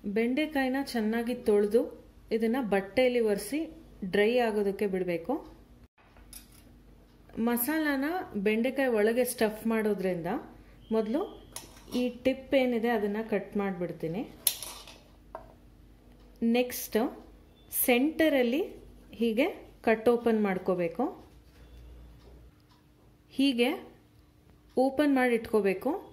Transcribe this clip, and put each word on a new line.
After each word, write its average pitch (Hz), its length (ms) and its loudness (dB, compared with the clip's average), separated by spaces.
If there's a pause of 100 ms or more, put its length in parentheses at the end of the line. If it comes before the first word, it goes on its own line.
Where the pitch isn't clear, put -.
ಬೆಂಡೆಕಾಯಿನ 262 760 0
ಚೆನ್ನಾಗಿ 233 520 -2
ತೊಳೆದು 214 480 2 (480)
ಇದನ್ನ 226 300 0
ಬಟ್ಟೆಯಲ್ಲಿ 233 600 2
ಒರೆಸಿ 214 400 0 (440)
ಡ್ರೈ 208 340 2
ಆಗೋದಕ್ಕೆ 208 480 0
ಬಿಡಬೇಕು. 180 480 -2 (2000)
ಮಸಾಲಾನ 269 680 0 (320)
ಬೆಂಡೆಕಾಯಿ 233 520 0
ಒಳಗೆ 233 360 2
stuff 220 420 -2
ಮಾಡೋದ್ರಿಂದ 190 600 0 (680)
ಮೊದಲು 220 300 0 (720)
ಈ 247 140 0
ಟಿಪ್ 262 460 -2
ಏನಿದೆ 247 340 2
ಅದನ್ನ 208 280 0 (140)
cut 202 260 -4
ಮಾಡಿಬಿಡ್ತೀನಿ. 175 680 -4 (2250)
Next 233 560 0 (840)
ಸೆಂಟರಲ್ಲಿ 277 760 2 (500)
ಹೀಗೆ 226 340 2 (340)
cut 220 280 2
open 233 340 2
ಮಾಡ್ಕೋಬೇಕು. 180 640 0 (2250)
ಹೀಗೆ 262 400 2 (1040)
open 269 380 2
ಮಾಡಿ 254 200 4
ಇಟ್ಕೋಬೇಕು. 220 800 0